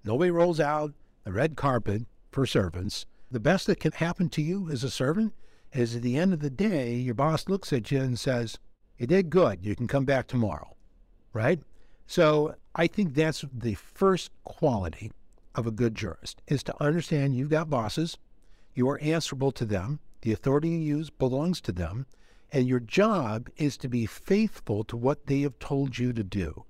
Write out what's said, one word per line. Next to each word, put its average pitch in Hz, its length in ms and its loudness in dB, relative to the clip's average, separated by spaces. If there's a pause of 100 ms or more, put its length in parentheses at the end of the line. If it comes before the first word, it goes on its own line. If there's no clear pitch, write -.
Nobody 147 260 2
rolls 170 300 4
out 151 320 0 (320)
the 95 80 -6
red 143 240 0
carpet 120 480 0 (260)
for 135 140 2
servants. 92 600 -2 (240)
The 123 100 -4
best 160 280 2
that 202 120 2
can 156 140 0
happen 170 360 -2
to - 120 -2
you 170 280 -2
as 131 140 -4
a 131 60 -4
servant 180 440 0 (380)
is 117 240 0
at 120 60 -4
the 123 160 0
end 185 160 2
of 151 80 -4
the 147 80 -4
day, 131 460 0
your 123 180 -2
boss 147 340 0
looks 196 240 -2
at 123 180 -2
you 135 120 2
and 123 180 -2
says, 120 400 -2 (380)
"You 120 100 -4
did 175 220 4
good. 123 360 4
You 104 80 0
can 117 140 -4
come 139 160 2
back 131 240 0
tomorrow," 107 480 -2 (560)
right? 135 300 0 (460)
So 151 480 4 (200)
I 170 120 2
think 180 260 0
that's 156 400 0
the 113 220 -2
first - 560 0 (120)
quality 110 680 -2 (420)
of 113 100 -2
a 117 60 -2
good 113 240 2
jurist, - 520 -10
is 143 160 0
to - 200 -4
understand 147 500 2
you've 135 160 -2
got 156 200 0
bosses, 139 480 -2 (560)
you 127 160 2
are 143 100 -2
answerable 147 540 0
to 120 120 -2
them, 104 360 -2 (220)
the 110 100 0
authority 143 340 2
you 165 120 0
use 151 300 -2
belongs 139 520 0
to - 100 -4
them, 90 360 -4 (440)
and 127 160 2
your 127 140 4
job 127 720 2
is 147 220 -2
to 139 100 -8
be 120 180 0
faithful 196 800 0
to 117 140 -6
what 131 300 0
they 139 140 2
have 143 160 -2
told 139 400 -2
you 123 140 0
to 113 120 -4
do. 92 460 -4